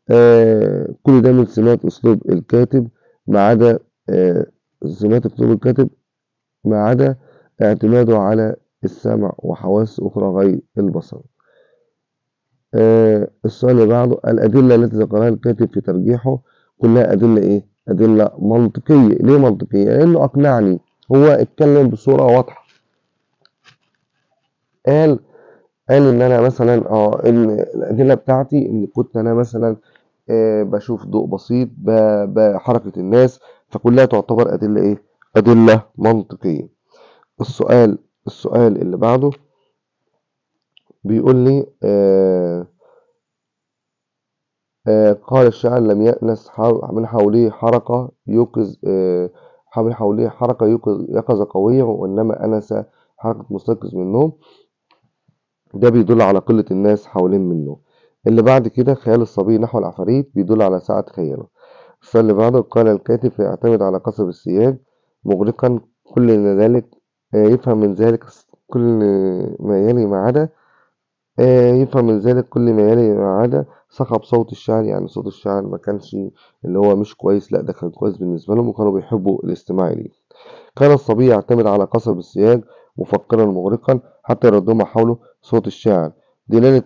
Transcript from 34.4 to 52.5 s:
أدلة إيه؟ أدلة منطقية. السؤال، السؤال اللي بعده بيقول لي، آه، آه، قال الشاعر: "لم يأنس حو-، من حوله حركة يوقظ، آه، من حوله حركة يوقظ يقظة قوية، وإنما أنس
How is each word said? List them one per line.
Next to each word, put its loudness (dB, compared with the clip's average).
أدلة -2
إيه؟ -2
أدلة 4
منطقية. -4
السؤال، 2
السؤال -2
اللي -6
بعده 0
بيقول 0
لي، 0
آه، 0
آه، 2
قال 0
الشاعر: -2
"لم 0
يأنس -2
حو-، -4
من -6
حوله 0
حركة -2
يوقظ، -2
آه، -2
من -2
حوله -2
حركة -4
يوقظ -2
يقظة -2
قوية، 0
وإنما -4
أنس -4